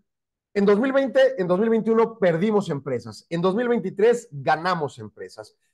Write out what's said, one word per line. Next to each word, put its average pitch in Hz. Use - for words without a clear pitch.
en 202
dos 202
mil 269
veinte, 262
en 185
dos 180
mil 226
veintiuno 226
perdimos 190
empresas, 123
en 170
dos 190
mil 240
veintitrés 226
ganamos 156
empresas 104